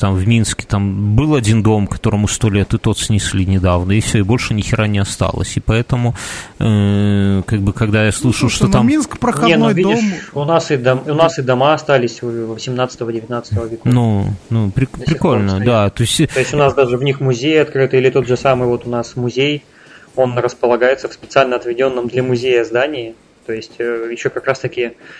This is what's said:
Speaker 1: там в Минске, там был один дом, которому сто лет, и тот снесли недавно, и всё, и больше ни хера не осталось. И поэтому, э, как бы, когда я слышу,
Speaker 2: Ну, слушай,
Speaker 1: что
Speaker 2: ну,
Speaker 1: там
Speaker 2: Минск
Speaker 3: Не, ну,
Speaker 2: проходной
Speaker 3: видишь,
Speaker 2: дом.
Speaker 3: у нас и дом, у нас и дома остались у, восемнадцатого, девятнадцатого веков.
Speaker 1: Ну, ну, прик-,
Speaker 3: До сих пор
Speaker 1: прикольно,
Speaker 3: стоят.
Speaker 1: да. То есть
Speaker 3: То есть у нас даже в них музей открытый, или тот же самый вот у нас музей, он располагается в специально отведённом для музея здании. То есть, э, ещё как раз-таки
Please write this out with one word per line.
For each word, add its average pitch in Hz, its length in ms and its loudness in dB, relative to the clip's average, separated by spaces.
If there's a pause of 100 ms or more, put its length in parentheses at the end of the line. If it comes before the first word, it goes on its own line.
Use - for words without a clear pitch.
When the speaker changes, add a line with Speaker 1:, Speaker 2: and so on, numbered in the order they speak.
Speaker 1:
там 98 140 2
в 92 120 0
Минске, 113 400 0
там 101 500 0
был 151 180 2
один 110 280 2
дом, 104 240 2
которому 104 420 0
сто - 200 -2
лет, 98 260 0
и 110 40 0
тот 107 200 -2
снесли 98 480 -2
недавно, 92 460 2
и 107 80 2
всё, - 180 0
и 101 40 2
больше 113 320 0
ни 104 80 0
хера 107 260 0
не 104 100 0
осталось. - 580 -4
И - 40 -2
поэтому, 120 540 0 (440)
э, 101 880 2
как 107 140 0
бы, 98 120 0
когда 107 340 0
я 107 60 2
слышу, - 140 -4
Speaker 2:
Ну, 120 60 4 (180)
слушай, - 60 -2
Speaker 1:
что - 100 2
Speaker 2:
ну, 196 60 0
Speaker 1:
там 226 160 4
Speaker 2:
Минск 302 220 0
Speaker 3:
Не, - 40 -12
ну, - 60 -14
Speaker 2:
проходной 214 540 2
Speaker 3:
видишь, 220 260 2 (320)
Speaker 2:
дом. 143 100 -4
Speaker 3:
у - 40 -4
нас 165 240 0
и 147 60 2
дом, 127 300 0
у 151 80 -2
нас 160 240 2
и 143 40 -4
дома 131 320 2
остались 135 480 0
у, - 40 -6 (280)
восемнадцатого, 123 580 -4
девятнадцатого 113 540 -6
веков. 113 260 -8
Speaker 1:
Ну, 110 340 2 (240)
ну, 110 200 0
прик-, 127 220 -2
Speaker 3:
До - 60 -12
сих - 80 -10 (120)
пор 147 200 2
Speaker 1:
прикольно, 101 120 0
Speaker 3:
стоят. 95 160 -2
Speaker 1:
да. 107 240 4
То - 120 -4
есть - 140 0 (180)
Speaker 3:
То 135 60 2
есть 127 140 -2
у - 20 -2
нас 139 180 4
даже 123 220 2
в 127 80 -4
них 139 160 -2
музей 139 420 2
открытый, 131 380 2
или 127 100 4
тот 127 160 2
же 123 100 2
самый 127 320 2
вот 120 180 -2
у 120 40 -6
нас 120 260 -6
музей, 131 460 -2 (540)
он 127 200 2
располагается 120 720 0
в - 40 -18
специально 131 440 0
отведённом 123 520 -2
для 123 160 -2
музея 123 400 2
здании. 120 500 -4 (340)
То 113 60 -6
есть, - 240 -12
э, 117 340 -4
ещё 120 160 -6
как - 180 -6
раз-таки 123 460 -4 (280)